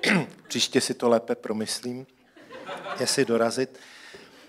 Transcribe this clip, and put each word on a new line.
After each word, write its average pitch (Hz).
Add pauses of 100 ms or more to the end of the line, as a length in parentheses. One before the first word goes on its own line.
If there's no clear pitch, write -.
<clears throat> -
Příště 120
si -
to 123
lépe 117
promyslím, 123 (920)
jestli 127
dorazit. 117 (680)